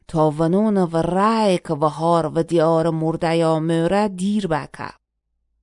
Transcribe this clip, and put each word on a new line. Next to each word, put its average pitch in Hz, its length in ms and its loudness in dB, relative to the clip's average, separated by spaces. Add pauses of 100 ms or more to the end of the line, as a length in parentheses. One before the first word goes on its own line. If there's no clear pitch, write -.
تا 156 220 2
ونون 180 460 0
و 170 200 0
رای 190 600 2
که - 160 -6
وهار 156 520 0
و 156 160 -2
دیار 165 480 2
مرده 160 460 -2
یا 160 220 2
میره 170 500 0
دیر 196 380 -4
بکه. 143 420 -6 (760)